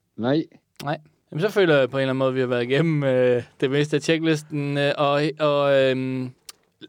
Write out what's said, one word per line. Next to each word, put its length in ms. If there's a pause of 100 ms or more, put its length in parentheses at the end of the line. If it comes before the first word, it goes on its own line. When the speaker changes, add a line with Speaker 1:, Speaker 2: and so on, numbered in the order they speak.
(160)
Speaker 1:
Nej. 280 (400)
Speaker 2:
Nej. 140 (320)
Jamen, 120
så 60
føler 280
jeg 140
på 60
en 40
eller 100
anden 80
måde, 160
vi 60
har 60
været 160
igennem, 420
øh, 380 (180)
det 100
meste 260
af 60
checklisten, 760
øh, 200
og, 240 (180)
og, 420
øhm, 480 (580)